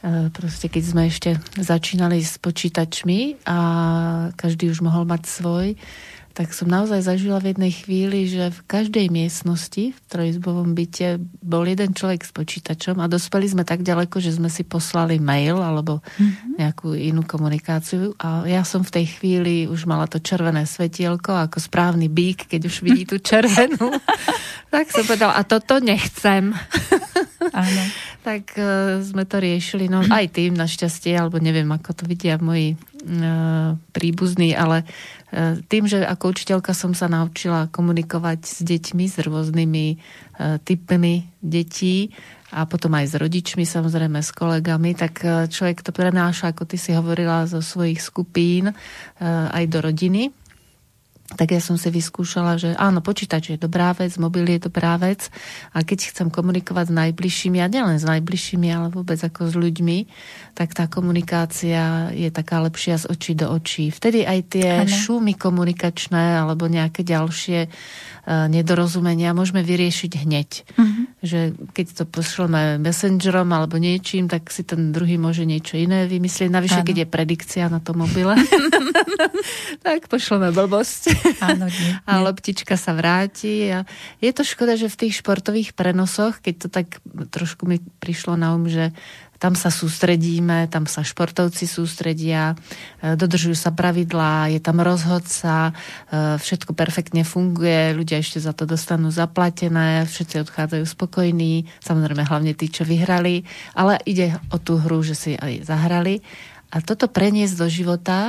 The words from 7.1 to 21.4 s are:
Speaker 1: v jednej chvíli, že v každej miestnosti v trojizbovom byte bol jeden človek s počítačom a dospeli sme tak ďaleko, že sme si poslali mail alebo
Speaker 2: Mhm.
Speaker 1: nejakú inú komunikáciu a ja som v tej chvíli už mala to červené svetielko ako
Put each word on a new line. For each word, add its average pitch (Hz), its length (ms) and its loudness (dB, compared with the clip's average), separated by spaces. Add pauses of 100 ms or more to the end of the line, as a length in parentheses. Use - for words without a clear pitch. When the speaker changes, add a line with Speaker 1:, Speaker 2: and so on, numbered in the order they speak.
Speaker 1:
v 190 80 0
jednej 185 160 2
chvíli, 190 560 0
že 180 240 -2
v 175 160 -8
každej 214 480 0
miestnosti 170 800 -2
v - 60 -16 (100)
trojizbovom 175 640 -2
byte 170 480 -2 (240)
bol 170 160 0
jeden 190 320 0
človek 185 320 -2
s - 80 -18
počítačom 165 640 -6
a 170 100 -2
dospeli 190 460 0
sme 180 160 0
tak 175 160 -2
ďaleko, 175 320 0
že 175 160 0
sme 165 160 0
si 165 160 -4
poslali 165 560 0
mail 143 400 2
alebo 156 400 -2 (160)
Speaker 2:
Mhm. 208 400 0
Speaker 1:
nejakú 156 400 -2
inú 160 240 0
komunikáciu 160 960 -2
a 165 320 -2
ja 185 160 2
som 185 160 -2
v 185 160 -4
tej 170 160 2
chvíli 175 560 0
už 165 160 -4
mala 160 240 0
to 160 160 -4
červené 165 400 0
svetielko 175 720 -2
ako 160 240 -2